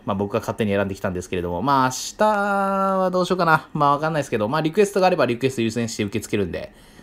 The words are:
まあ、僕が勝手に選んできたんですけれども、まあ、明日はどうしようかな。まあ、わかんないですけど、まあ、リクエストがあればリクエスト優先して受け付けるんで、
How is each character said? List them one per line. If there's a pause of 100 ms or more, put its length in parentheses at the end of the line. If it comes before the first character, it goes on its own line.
ま
あ、
僕
が
勝
手
に
選
ん
で
き
た
ん
で
す
け
れ
ど
も、
ま
あ、
明
日
は
ど
う
し
よ
う
か
な。
ま
あ、
わ
か
ん
な
い
で
す
け
ど、
ま
あ、
リ
ク
エ
ス
ト
が
あ
れ
ば
リ
ク
エ
ス
ト
優
先
し
て
受
け
付
け
る
ん
で、 (300)